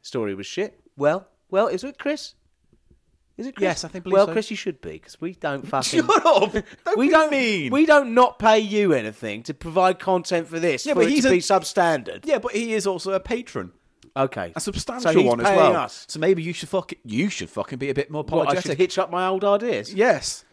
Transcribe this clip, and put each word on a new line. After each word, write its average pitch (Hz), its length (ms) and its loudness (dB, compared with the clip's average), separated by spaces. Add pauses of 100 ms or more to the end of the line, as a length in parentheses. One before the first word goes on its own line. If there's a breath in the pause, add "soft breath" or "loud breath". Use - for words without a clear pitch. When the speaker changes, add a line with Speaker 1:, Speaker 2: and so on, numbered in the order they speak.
Speaker 1:
story 107 320 -4
was 95 120 -10
shit." - 340 -8 (160)
Well, 151 320 0 (220)
well, 202 180 2
is 185 160 -6
it 285 140 -14
Chris? - 360 -6 (1040)
Is 226 80 -10
it 269 100 -14
Chris? 202 60 -4
Speaker 2:
Yes, 180 220 -2
I 160 40 -12
think, 175 160 -12
believe 185 100 -2
Speaker 1:
Well, 196 120 6
Speaker 2:
so. 165 60 -8
Speaker 1:
Chris, 208 180 -4
you 214 60 -8
should 170 240 -8
be, 156 180 -12
'cause - 220 -20
we 175 140 -8
don't 139 320 -6
Speaker 2:
<laughs> - 0 -
Speaker 1:
fucking - 400 0
Speaker 2:
Shut 415 200 4
up! 214 260 4
Don't - 460 -4
Speaker 1:
we 262 80 2
Speaker 2:
be 359 60 4
Speaker 1:
don't, 311 180 4
Speaker 2:
mean. 220 420 0
Speaker 1:
we 302 140 4
don't 285 280 4
not 247 240 4
pay 220 200 6
you 208 340 2
anything 110 520 -4
to 151 100 -10
provide 180 440 0
content 175 500 -2
for 165 120 -8
this, 160 240 0
Speaker 2:
Yeah, 294 100 -2
Speaker 1:
for 247 60 2
Speaker 2:
but - 60 6
Speaker 1:
it - 60 0
Speaker 2:
he's 294 120 4
Speaker 1:
to 269 40 4
Speaker 2:
a 262 40 4
Speaker 1:
be 180 60 4
substandard. 165 880 0
Speaker 2:
Yeah, 294 120 2
but 226 140 -6
he 226 220 -4
is 202 120 -2
also 190 260 -4
a 190 80 -2
patron. 190 520 -8 (440)
Speaker 1:
Okay. 110 380 -2
Speaker 2:
A 160 60 -6
substantial 247 520 -4
Speaker 1:
So 165 60 6
he's 135 100 4
Speaker 2:
one 120 120 2
as 117 60 0
Speaker 1:
paying 196 120 4
Speaker 2:
well. 143 180 6
Speaker 1:
us. - 320 -6
Speaker 2:
So 156 120 -12
maybe 170 220 0
you 170 100 -6
should 165 160 -12
fuck-, - 240 -6 (120)
you 123 260 -2
should - 200 -10
fucking 117 280 -8
be 139 120 -6
a 127 40 -4
bit 143 160 -4
more 151 120 -8
Speaker 1:
What, - 100 -8
I 165 100 -2
Speaker 2:
apologetic. 147 300 -2
Speaker 1:
should 139 60 -4
hitch 180 200 0
up 185 120 -2
my 180 160 -2
old 190 180 -2
ideas? 202 500 0
Speaker 2:
Yes. 190 580 0